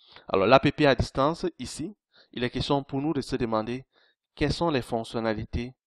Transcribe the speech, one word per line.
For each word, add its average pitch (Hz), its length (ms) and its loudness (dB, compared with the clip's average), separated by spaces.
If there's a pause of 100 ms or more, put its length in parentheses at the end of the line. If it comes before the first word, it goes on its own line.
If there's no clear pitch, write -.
(280)
Alors, 95 180 2
l'A 127 140 8
P 143 120 4
P 147 140 2
à 135 80 6
distance, 147 520 0 (120)
ici, 151 380 -10 (360)
il 120 120 -4
est 120 60 -2
question 139 320 0
pour 135 180 -6
nous 151 140 -2
de 139 60 0
se 131 160 -4
demander 113 500 -2 (480)
quelles 143 180 0
sont 170 160 0
les 139 140 0
fonctionnalités 113 920 -4 (140)